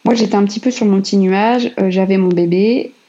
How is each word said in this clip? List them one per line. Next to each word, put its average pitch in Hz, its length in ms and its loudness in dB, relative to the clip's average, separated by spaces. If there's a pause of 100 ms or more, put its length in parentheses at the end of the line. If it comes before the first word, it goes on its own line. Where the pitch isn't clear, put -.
Moi, 233 120 2
j'étais 214 200 0
un 202 80 2
petit 202 160 -4
peu 254 120 -2
sur 240 140 -4
mon 196 160 2
petit 196 160 -2
nuage, 208 600 0
euh, 190 120 0
j'avais 190 260 0
mon 185 120 2
bébé, 180 640 0 (160)